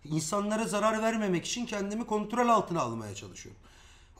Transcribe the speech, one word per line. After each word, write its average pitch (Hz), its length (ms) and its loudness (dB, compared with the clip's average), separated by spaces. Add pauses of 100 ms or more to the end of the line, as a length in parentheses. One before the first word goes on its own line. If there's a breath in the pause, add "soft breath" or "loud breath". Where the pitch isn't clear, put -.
insanlara 202 600 0
zarar 214 380 2
vermemek 214 440 2
için 240 200 -4
kendimi 208 400 -4
kontrol 214 420 2
altına 185 320 4
almaya 113 340 -4
çalışıyorum. 98 460 -16 (600 loud breath)